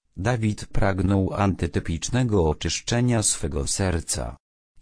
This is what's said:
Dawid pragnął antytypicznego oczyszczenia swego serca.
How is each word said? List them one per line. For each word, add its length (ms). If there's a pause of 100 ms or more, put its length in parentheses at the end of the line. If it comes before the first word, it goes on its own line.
(180)
Dawid 480
pragnął 680
antytypicznego 1160
oczyszczenia 720
swego 440
serca. 720 (440)